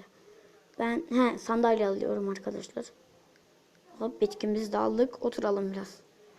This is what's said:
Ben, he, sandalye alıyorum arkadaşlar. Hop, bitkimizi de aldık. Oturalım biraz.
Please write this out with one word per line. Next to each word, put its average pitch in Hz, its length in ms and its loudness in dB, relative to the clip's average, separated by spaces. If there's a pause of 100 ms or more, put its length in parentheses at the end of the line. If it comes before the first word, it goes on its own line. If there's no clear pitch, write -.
(800)
Ben, 233 300 0
he, 240 280 4
sandalye 226 500 4
alıyorum 202 420 0
arkadaşlar. 202 560 -8 (1120)
Hop, - 220 -2
bitkimizi 214 500 0
de 208 60 0
aldık. 220 480 2
Oturalım 202 460 -2
biraz. 196 280 -10 (400)